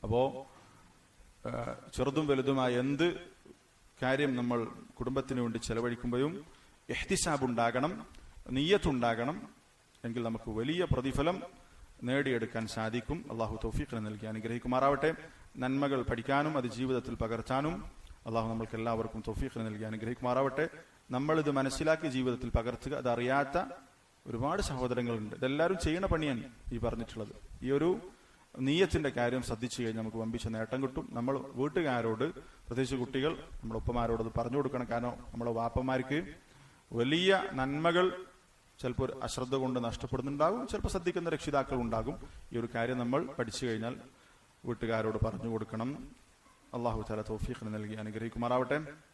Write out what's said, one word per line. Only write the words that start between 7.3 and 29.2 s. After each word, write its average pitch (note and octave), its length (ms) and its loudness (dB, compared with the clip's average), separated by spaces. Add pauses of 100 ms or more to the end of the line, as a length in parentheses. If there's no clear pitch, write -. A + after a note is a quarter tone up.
ഉണ്ടാകണം, B2+ 600 2 (460)
നിയ്യത്തുണ്ടാകണം, C3+ 1000 2 (560)
എങ്കിൽ A#2 180 -2
നമുക്ക് A2+ 260 -4
വലിയ D3 420 0
പ്രതിഫലം C#3 720 0 (400)
നേടിയെടുക്കാൻ B2 640 0
സാധിക്കും. A#2 640 -2
അള്ളാഹു A2+ 320 -2
തൗഫീഖിനെ A#2 380 -2
നൽകി G#2+ 240 -6
അനുഗ്രഹിക്കുമാറാവട്ടെ. B2 880 2 (440)
നന്മകൾ C3+ 440 0
പഠിക്കാനും C#3 560 2
അത് B2 100 0
ജീവിതത്തിൽ B2 480 -2
പകർത്താനും C3 760 -2 (340)
അള്ളാഹു A2+ 240 0
നമ്മൾക്ക് A2+ 260 -4
എല്ലാവർക്കും A2+ 520 -2
തൗഫീഖിനെ A2+ 380 -2
നൽകി G#2+ 180 -6
അനുഗ്രഹിക്കുമാറാവട്ടെ. B2 880 0 (420)
നമ്മളിത് D3 400 2
മനസ്സിലാക്കി D#3 560 2
ജീവിതത്തിൽ B2+ 420 0
പകർത്തുക. A#2+ 460 -2
അതറിയാത്ത C3 680 2 (640)
ഒരുപാട് C3+ 340 0
സഹോദരങ്ങളുണ്ട്. A#2+ 760 0
ഇതെല്ലാവരും D#3+ 480 2
ചെയ്യണ F3 220 2
പണിയാണ് D#3 380 0 (300)
ഈ A#2+ 40 -2
പറഞ്ഞിട്ടുള്ളത്. A2+ 580 -4 (260)
ഈ B2 100 0
ഒരു E3+ 400 2 (480)
നിയ്യത്തിന്റെ D#3 500 4
കാര്യം B2 340 2